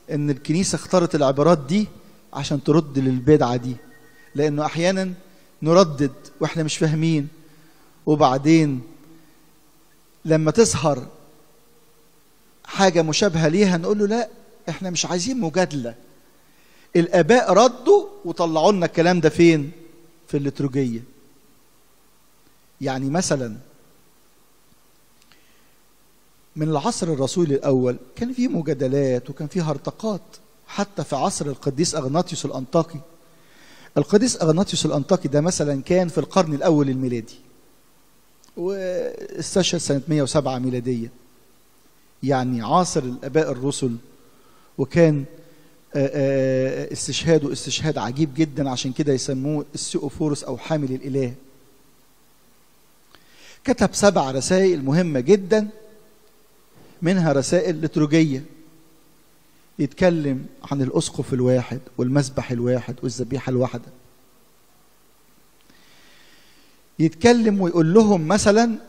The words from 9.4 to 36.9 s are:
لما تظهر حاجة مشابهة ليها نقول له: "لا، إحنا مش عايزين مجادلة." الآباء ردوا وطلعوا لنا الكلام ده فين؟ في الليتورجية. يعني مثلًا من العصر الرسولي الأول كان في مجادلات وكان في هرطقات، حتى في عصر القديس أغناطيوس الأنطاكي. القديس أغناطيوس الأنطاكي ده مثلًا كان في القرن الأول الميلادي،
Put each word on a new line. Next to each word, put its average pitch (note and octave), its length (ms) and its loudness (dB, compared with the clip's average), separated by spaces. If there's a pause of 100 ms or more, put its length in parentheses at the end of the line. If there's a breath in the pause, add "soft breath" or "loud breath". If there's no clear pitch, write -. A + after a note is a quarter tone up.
لما D#3 260 2
تظهر D3+ 560 2 (1600)
حاجة F#3 360 2
مشابهة D#3+ 460 0
ليها F3+ 300 2
نقول F#3+ 220 -2
له: G#3 60 0
"لا، A3 240 -2 (400)
إحنا F#3 200 -8
مش E3 160 -4
عايزين F#3 340 -4
مجادلة." D3 560 -2 (1000 soft breath)
الآباء F3 580 4
ردوا B3+ 520 6 (200)
وطلعوا E3 460 2
لنا F3+ 140 0
الكلام E3+ 340 2
ده D#3 100 4
فين؟ D#3+ 420 4 (560)
في D3+ 100 -4
الليتورجية. C3+ 640 -4 (1800)
يعني C3+ 280 -4
مثلًا C#3 460 -2 (3000 soft breath)
من D#3 140 -2
العصر D#3+ 440 -2
الرسولي C#3 420 0
الأول B2+ 420 2 (180)
كان B3 180 -6
في B3 140 0
مجادلات C#3 840 -2
وكان D3 180 -10
في F3+ 140 -4
هرطقات، D#3+ 600 -6 (460)
حتى - 360 -6
في D3 120 -4
عصر D#3 300 -2
القديس C#3+ 500 -4
أغناطيوس D3+ 500 -2
الأنطاكي. C#3+ 540 -4 (960 soft breath)
القديس G#3 440 0
أغناطيوس E3 440 0
الأنطاكي D#3 420 -2
ده D3 140 0
مثلًا D3 400 -2
كان F3+ 260 0
في D#3+ 100 -8
القرن D#3+ 360 0
الأول D3 360 2
الميلادي، B2+ 460 -6 (1200)